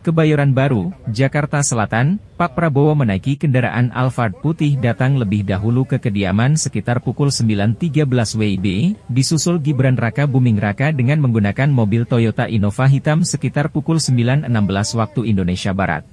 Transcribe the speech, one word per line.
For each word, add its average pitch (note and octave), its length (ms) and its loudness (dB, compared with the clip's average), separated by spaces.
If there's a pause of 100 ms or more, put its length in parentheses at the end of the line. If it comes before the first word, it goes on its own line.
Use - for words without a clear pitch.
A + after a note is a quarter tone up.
Kebayoran D#3 480 2
Baru, C3 400 2 (240)
Jakarta C#3+ 480 -2
Selatan, B2 560 0 (220)
Pak F3 180 -2
Prabowo D3+ 400 2
menaiki B2+ 400 0
kendaraan B2 560 0
Alphard B2 480 -2
putih D3+ 400 0
datang B2+ 380 0
lebih G2+ 260 0
dahulu A2 400 0
ke C3 160 -2
kediaman G#2 560 0
sekitar A#2+ 480 -4
pukul C#3 240 0
sembilan G#2+ 480 0
tiga D3+ 300 -2
belas B2 260 0
W G#2+ 220 0
I - 20 -4
B, F#2 80 -4 (460)
disusul D#3+ 500 0
Gibran C3 320 0
Raka A#2 320 -2
Buming B2+ 320 2
Raka G#2 320 -2
dengan D3 320 0
menggunakan A2+ 480 0
mobil A#2 400 0
Toyota A#2 400 0
Innova G#2+ 400 2
hitam D3+ 320 2
sekitar D3 480 -2
pukul D#3 320 -2
sembilan B2+ 480 0
enam A2 140 0
belas G2 340 -2
waktu A2 300 -2
Indonesia F#2+ 420 0
Barat. F2+ 320 -2 (100)